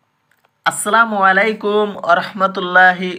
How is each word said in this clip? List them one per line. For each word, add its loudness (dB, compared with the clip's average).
আসসালামু 0
আলাইকুম 0
ওয়া 2
রাহমাতুল্লাহি 0